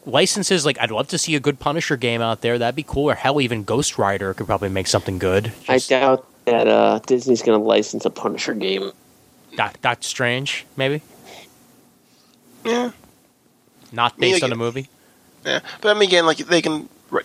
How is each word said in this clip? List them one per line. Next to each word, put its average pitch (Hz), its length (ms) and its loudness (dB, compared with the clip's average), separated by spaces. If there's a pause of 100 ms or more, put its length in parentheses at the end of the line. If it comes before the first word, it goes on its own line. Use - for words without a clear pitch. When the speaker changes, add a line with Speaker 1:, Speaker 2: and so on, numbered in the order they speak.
Speaker 1:
licenses, 170 600 0
like, 147 160 0
I'd 117 100 0
love 120 180 -2
to 175 80 -4
see 156 180 -2
a 143 40 2
good 139 200 -2
Punisher 151 360 -2
game 117 260 -2
out 113 200 -2
there. 120 160 0
That'd 120 180 -2
be 151 80 -6
cool. 143 260 -2
Or 120 60 2
hell, 139 240 0
even 117 240 0
Ghost 113 340 -2
Rider 98 360 0
could 98 140 -8
probably 101 200 0
make 95 200 -4
something 98 320 -2
good. 98 340 0 (160)
Speaker 2:
I 131 60 4
Speaker 1:
Just 127 160 0
Speaker 2:
doubt 131 340 2 (200)
that, 117 220 2
uh, 110 380 4
Disney's 123 360 2
gonna 110 220 4
license 107 400 0
a 101 60 2
Punisher - 460 -6
game. 98 360 -4 (640)
Speaker 1:
Doc-, 104 260 -4
Doctor 123 260 -2
Strange, 127 580 -4 (100)
maybe? 139 260 -2 (1600)
Speaker 3:
Yeah. 240 260 -2 (1000)
Speaker 1:
Not 120 260 0
Speaker 3:
I - 40 -2
mean, 175 100 4
Speaker 1:
based 180 100 2
Speaker 3:
they 139 40 0
Speaker 1:
on 127 60 0
the 117 40 -4
Speaker 3:
could 113 40 -6
Speaker 1:
movie? 117 300 -4 (560)
Speaker 3:
Yeah, 139 140 -2 (220)
but 214 140 4
I 214 40 0
mean, 202 100 4
again, 175 160 4
like, 160 140 4
they 165 220 2
can, 156 280 -4 (360)